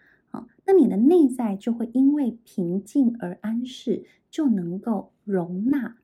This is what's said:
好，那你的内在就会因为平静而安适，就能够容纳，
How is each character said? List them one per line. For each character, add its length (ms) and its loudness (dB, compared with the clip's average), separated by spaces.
好， 220 -18
那 80 4
你 160 6
的 80 -2
内 320 6
在 260 -4
就 160 -6
会 220 -6
因 180 4
为 320 -2
平 400 -4
静 360 0
而 220 -8
安 240 -6
适， 380 -8
就 200 -2
能 280 -2
够 360 -6
容 460 -4
纳， 340 -4